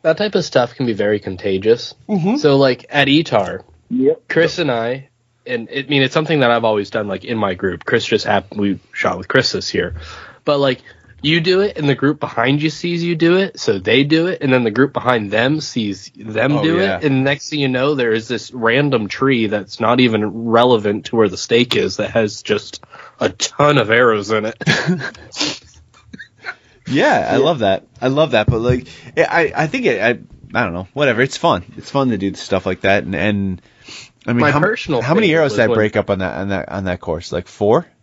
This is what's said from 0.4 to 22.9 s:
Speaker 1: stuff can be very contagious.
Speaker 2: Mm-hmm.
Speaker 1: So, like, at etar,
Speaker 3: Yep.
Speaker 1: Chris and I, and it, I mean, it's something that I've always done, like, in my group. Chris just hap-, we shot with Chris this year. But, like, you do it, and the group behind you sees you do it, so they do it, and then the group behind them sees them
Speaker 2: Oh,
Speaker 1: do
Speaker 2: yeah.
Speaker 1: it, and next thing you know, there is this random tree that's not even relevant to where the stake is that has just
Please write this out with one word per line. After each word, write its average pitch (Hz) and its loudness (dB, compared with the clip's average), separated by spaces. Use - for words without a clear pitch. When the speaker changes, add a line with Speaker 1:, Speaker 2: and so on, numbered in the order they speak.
Speaker 1:
stuff 120 0
can 135 -4
be 117 -2
very 104 0
contagious. 98 -2
Speaker 2:
Mm-hmm. 202 0
Speaker 1:
So, 147 2
like, 135 2
at 143 0
etar, 127 0
Speaker 3:
Yep. 131 0
Speaker 1:
Chris 165 0
and 156 -2
I, 120 -4
and 117 -6
it, 135 -8
I - -16
mean, 139 2
it's 131 0
something 156 2
that 120 4
I've 117 2
always 104 0
done, 107 -4
like, 95 -6
in 113 -4
my 98 0
group. 90 -4
Chris - 0
just 107 0
hap-, 104 -2
we 101 -2
shot - -4
with 92 -12
Chris - 2
this - -6
year. - -4
But, 143 0
like, 135 0
you 160 2
do 180 2
it, 202 -2
and 156 0
the 139 4
group 143 0
behind 135 0
you 156 0
sees 175 -4
you 170 -2
do 165 4
it, 196 -2
so 104 0
they 110 2
do 160 2
it, 185 -4
and 139 0
then 127 4
the 113 0
group 127 2
behind 117 0
them 127 0
sees 104 -6
them 110 -2
Speaker 2:
Oh, - 0
Speaker 1:
do 160 2
Speaker 2:
yeah. 190 0
Speaker 1:
it, - -6
and 135 2
next 139 -2
thing 151 -4
you 139 0
know, 131 0
there 123 0
is 113 -2
this 117 -6
random 123 0
tree 131 0
that's 101 -6
not 117 2
even 110 0
relevant 113 2
to - -6
where 107 4
the 95 -6
stake 120 0
is 95 0
that 98 -4
has 107 -2
just - -4